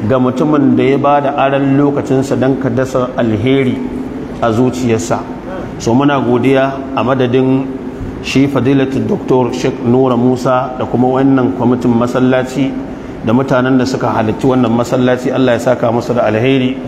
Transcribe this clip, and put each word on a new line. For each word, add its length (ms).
ga 100
mutumin 580
da 80
ya 140
ba 220
da 180
aran 400
lokacinsa 600
don 220
ka 80
dasa 480
alheri 640
a 100
zuciyarsa. 680
So 160
muna 260
godiya 760
a 80
madadin 600
shi 260
Fadilatul 600
Doktor 460
Sheikh 320
Nura 320
Musa 580
da 80
kuma 240
wannan 480
kwamitin 380
masallaci 760
da 80
mutanen 460
da 80
suka 260
halarci 320
wannan 280
masallaci, 600
Allah 240
ya 40
saka 320
musu 200
da 160
alheri. 480